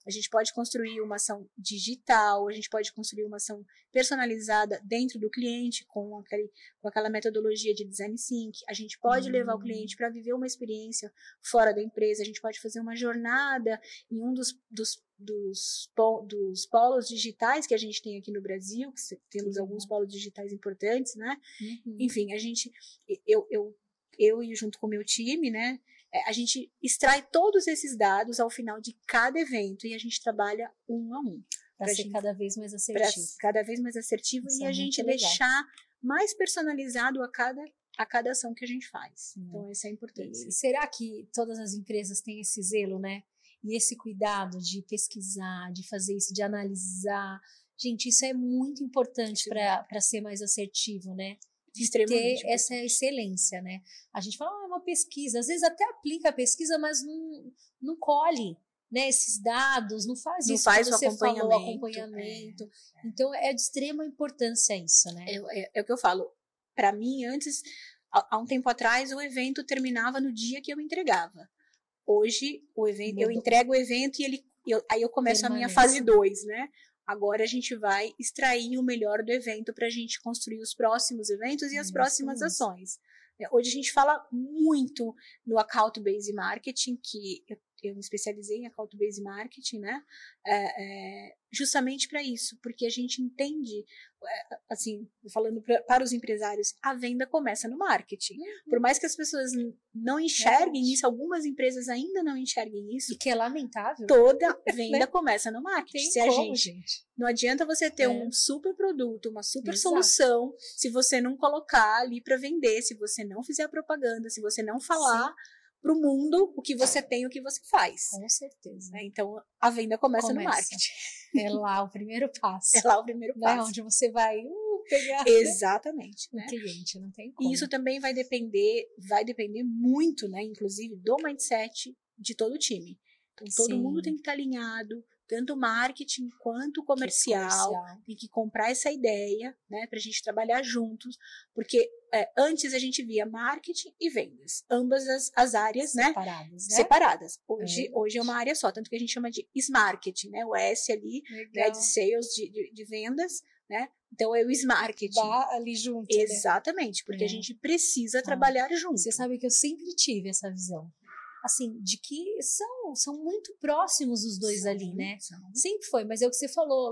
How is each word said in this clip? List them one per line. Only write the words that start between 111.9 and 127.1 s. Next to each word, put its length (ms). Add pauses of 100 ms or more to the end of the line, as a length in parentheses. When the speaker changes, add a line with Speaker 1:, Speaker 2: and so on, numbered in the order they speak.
Speaker 1:
ali 200
pra 160
vender, 440
se 140
você 280
não 200
fizer 240
propaganda, 640
se 120
você 220
não 160
falar 500
Speaker 2:
Sim. 40 (480)
Speaker 1:
pro 140
mundo 600
o 60
que 140
você 260
tem, 240
o 40
que 120
você 180 (100)
faz. 400
Speaker 2:
Com 200
certeza. 600
Speaker 1:
Né? 140
Então, 360 (180)
a 120
venda 260
começa 300
no 140
Speaker 2:
Começa. 80
Speaker 1:
marketing. 420 (460)
Speaker 2:
É 120
lá 340
o 60
primeiro 400 (100)
passo. 320
Speaker 1:
<laughs> 140
É 20
lá 120
o 40
primeiro 340
Speaker 2:
Não 120
é 80
Speaker 1:
passo. 120
Speaker 2:
onde 120
você 300
vai, 340
uh, 420
pegar, 380
né? 60
Speaker 1:
Exatamente, 1000
Speaker 2:
O 60
Speaker 1:
né? 100
Speaker 2:
cliente, 520
não 120